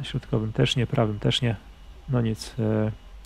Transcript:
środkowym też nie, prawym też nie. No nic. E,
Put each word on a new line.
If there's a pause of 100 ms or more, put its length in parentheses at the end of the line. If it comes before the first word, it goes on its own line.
środkowym
też
nie,
prawym
też
nie. (540)
No
nic.
E, (340)